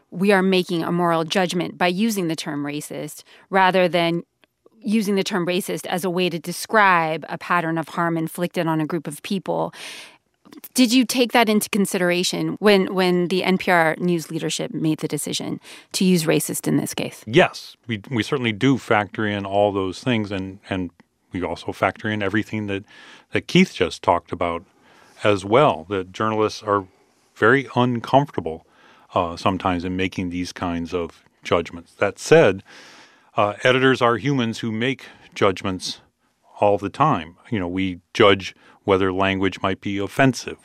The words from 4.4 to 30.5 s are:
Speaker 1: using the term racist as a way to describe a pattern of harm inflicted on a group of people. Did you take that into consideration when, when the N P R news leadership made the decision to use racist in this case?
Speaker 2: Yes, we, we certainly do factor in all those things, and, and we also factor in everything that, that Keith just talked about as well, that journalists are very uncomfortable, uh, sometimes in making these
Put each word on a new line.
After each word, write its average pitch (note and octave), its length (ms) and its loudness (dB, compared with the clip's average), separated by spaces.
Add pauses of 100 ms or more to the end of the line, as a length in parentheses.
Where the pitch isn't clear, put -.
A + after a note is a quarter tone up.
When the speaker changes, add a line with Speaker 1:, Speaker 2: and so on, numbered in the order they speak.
Speaker 1:
using G#3 360 0
the F#3+ 80 2
term F3+ 240 -2
racist F3+ 400 -4
as F#3 160 -4
a F#3+ 60 -4
way F3+ 200 0
to E3+ 80 -4
describe E3+ 920 0
a E3+ 80 -10
pattern E3 400 -2
of D#3+ 120 -4
harm E3+ 280 -2
inflicted E3+ 500 -4
on D#3+ 140 0
a D#3 40 -2
group D#3+ 220 -6
of D3 160 -12
people. E3+ 500 -4 (1000)
Did A#3+ 180 4
you C4 120 6
take A#3+ 260 0
that A#3 180 4
into G#3+ 200 2
consideration F3 880 -2
when, G3 340 4
when F3+ 360 2
the F3+ 140 0
N F#3+ 140 2
P - 140 -2
R E3 260 4
news F3 320 -2
leadership D#3+ 440 -6
made D#3 260 -2
the D#3 80 -4
decision - 520 -6 (340)
to G3 120 0
use F3+ 200 4
racist D#3 420 0
in D3+ 100 2
this D3 160 -4
case? - 320 -8
Speaker 2:
Yes, - 500 2 (120)
we, G#2+ 140 -4 (100)
we A#2 100 2
certainly B2 300 -2
do A#2+ 260 2
factor G#2+ 480 -2
in G#2 200 -4
all G2+ 260 2
those F#2+ 320 -4
things, A2 280 0
and, F#2+ 280 -8 (100)
and F#2 220 -4 (400)
we F2+ 100 -6
also E2+ 300 -6
factor G2 380 -2
in G#2+ 120 -4
everything G#2 460 -4
that, G2 160 -6 (480)
that G#2 160 -4
Keith F3+ 260 4
just - 300 -4
talked - 280 0
about E2+ 320 -4 (600)
as G#2 200 2
well, G#2 460 2
that F#2 220 -6
journalists G#2+ 500 -2
are G2+ 240 0 (500)
very A#2+ 400 4
uncomfortable, A#2+ 920 0 (480)
uh, E2+ 220 0
sometimes F2+ 480 -2
in F#2 100 -6
making F#2 340 -4
these F2+ 220 -6